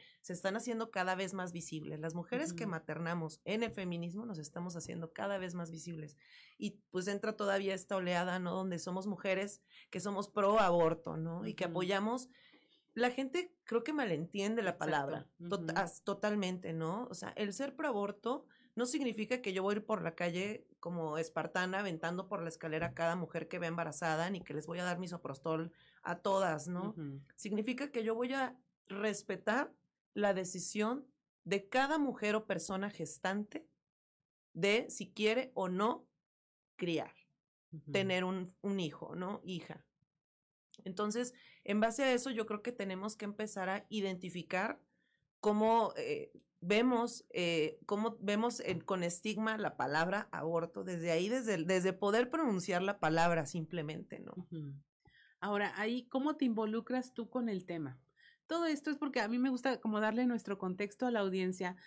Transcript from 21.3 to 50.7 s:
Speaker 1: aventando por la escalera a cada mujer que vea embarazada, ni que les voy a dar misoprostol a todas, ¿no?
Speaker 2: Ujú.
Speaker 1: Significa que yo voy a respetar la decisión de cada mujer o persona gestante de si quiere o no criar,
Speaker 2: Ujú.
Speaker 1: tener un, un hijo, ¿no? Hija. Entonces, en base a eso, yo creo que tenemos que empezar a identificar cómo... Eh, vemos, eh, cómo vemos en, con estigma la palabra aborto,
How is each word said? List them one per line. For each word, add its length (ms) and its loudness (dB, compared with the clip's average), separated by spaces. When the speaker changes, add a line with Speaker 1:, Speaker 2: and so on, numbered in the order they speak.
Speaker 1:
aventando 460 -2
por 140 -4
la 80 -4
escalera 380 -2
a 80 -8
cada 220 2
mujer 300 -4
que 120 -6
vea 100 -2
embarazada, 640 0
ni 100 -4
que 140 -8
les 120 -4
voy 120 -6
a 60 -2
dar 140 0
misoprostol 760 -4
a 180 -4
todas, 480 2
¿no? 280 -2
Speaker 2:
Ujú. 240 -8
Speaker 1:
Significa 540 -2
que 120 -2
yo 120 0
voy 180 -2
a 240 -2
respetar 880 -2
la 180 4
decisión 760 0
de 240 0
cada 300 4
mujer 360 2
o 120 0
persona 420 0
gestante 800 -4
de 340 4
si 240 -6
quiere 400 2
o 160 0
no 380 2
criar, 360 0
Speaker 2:
Ujú. 200 -10
Speaker 1:
tener 320 2
un, 380 -2
un 180 0
hijo, 340 -4
¿no? 300 -4
Hija. 400 -8
Entonces, 500 -2
en 160 0
base 240 2
a 100 4
eso, 160 0
yo 160 -2
creo 160 -4
que 100 -4
tenemos 440 -4
que 100 -8
empezar 420 -4
a 220 -2
identificar 880 -2
cómo... 560 6
Eh, 360 -2
vemos, 680 4
eh, 560 2
cómo 340 0
vemos 400 2
en, 200 -2
con 220 0
estigma 560 0
la 180 -2
palabra 560 2
aborto, 520 -2